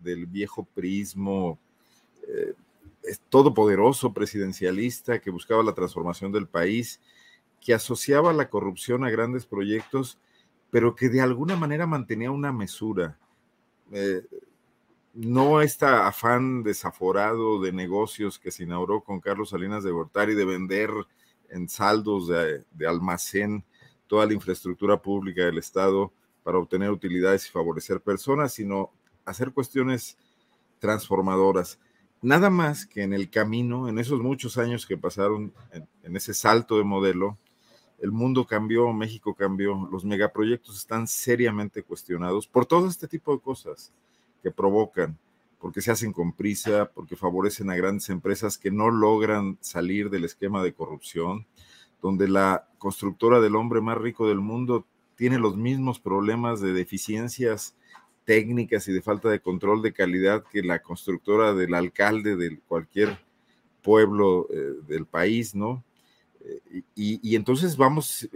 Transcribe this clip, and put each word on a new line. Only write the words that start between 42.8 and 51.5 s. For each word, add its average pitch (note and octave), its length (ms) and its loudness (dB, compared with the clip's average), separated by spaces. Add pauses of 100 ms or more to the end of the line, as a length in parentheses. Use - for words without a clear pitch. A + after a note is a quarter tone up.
este E3+ 200 -8
tipo D3+ 260 -4
de C3 60 -6
cosas - 520 -12 (500)
que F#2 80 -4
provocan, G2 640 0 (420)
porque F2+ 220 -10
se A#2 100 -2
hacen A2 220 0
con F2 200 -2
prisa, G#2 600 0
porque F2 240 -14
favorecen F#2+ 540 -2
a F2+ 60 -2
grandes F#2+ 340 -2
empresas G2 480 -4
que G2 120 -4
no G#2+ 200 2
logran G#2+ 680 2
salir F#2+ 500 -4
del F#2 140 -4
esquema G2 380 -4
de F2+ 120 -2
corrupción, E2+ 720 -8 (560)